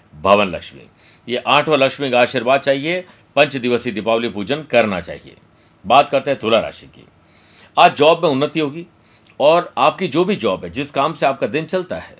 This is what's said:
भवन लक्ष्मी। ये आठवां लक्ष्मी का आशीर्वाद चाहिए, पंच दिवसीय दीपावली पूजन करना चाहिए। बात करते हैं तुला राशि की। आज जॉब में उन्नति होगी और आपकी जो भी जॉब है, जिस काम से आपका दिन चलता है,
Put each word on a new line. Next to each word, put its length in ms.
भवन 280
लक्ष्मी। 380
ये 200
आठवां 320
लक्ष्मी 320
का 100
आशीर्वाद 400
चाहिए, 420
पंच 200
दिवसीय 380
दीपावली 360
पूजन 420
करना 300
चाहिए। 340
बात 240
करते 220
हैं 80
तुला 200
राशि 260
की। 200
आज 180
जॉब 280
में 80
उन्नति 280
होगी 260
और 380
आपकी 300
जो 180
भी 100
जॉब 280
है, 60
जिस 220
काम 220
से 120
आपका 220
दिन 180
चलता 300
है, 240